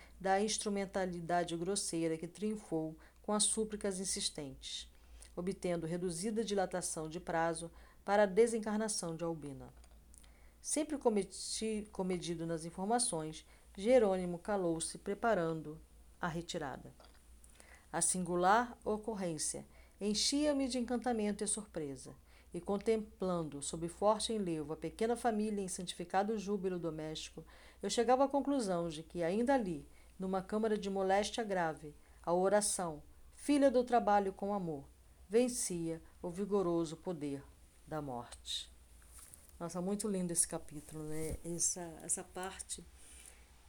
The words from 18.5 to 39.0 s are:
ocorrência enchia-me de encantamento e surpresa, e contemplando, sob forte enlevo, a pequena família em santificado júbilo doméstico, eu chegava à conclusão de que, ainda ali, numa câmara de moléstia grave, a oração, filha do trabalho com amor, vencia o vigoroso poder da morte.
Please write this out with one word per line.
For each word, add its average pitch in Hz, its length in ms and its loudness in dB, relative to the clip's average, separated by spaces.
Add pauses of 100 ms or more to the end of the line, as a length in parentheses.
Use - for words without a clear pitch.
ocorrência 190 840 -2 (340)
enchia-me 269 680 2
de 254 100 -2
encantamento 226 680 0
e 196 40 -2
surpresa, 143 640 -6 (400)
e 175 80 -4
contemplando, 185 1000 0
sob 165 260 -4
forte 208 460 2
enlevo, 160 400 -2
a 156 40 -8
pequena 226 380 0
família 214 460 0
em 190 60 -4
santificado 190 720 -2
júbilo 185 400 -2
doméstico, 156 640 -6 (360)
eu 202 80 -2
chegava 240 360 6
à - 20 2
conclusão 262 640 2
de 156 140 -6
que, - 180 -6
ainda 220 320 4
ali, 175 340 0 (300)
numa 190 240 -2
câmara 214 360 0
de 196 120 -2
moléstia 196 540 2
grave, 165 500 -2 (300)
a 170 100 2
oração, 185 680 2 (340)
filha 277 340 6
do 240 140 4
trabalho 208 500 4
com 202 200 -4
amor, 160 320 -4 (440)
vencia 180 720 2 (200)
o 180 80 -4
vigoroso 170 680 2
poder 139 460 -4 (420)
da 156 160 -4
morte. - 720 -8 (880)